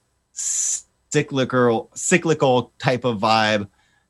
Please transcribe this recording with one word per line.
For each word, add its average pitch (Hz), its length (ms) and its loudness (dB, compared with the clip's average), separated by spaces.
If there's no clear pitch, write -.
cyclical, - 1600 -2
cyclical 151 840 0
type 127 260 -2
of 117 140 -2
vibe. 107 500 2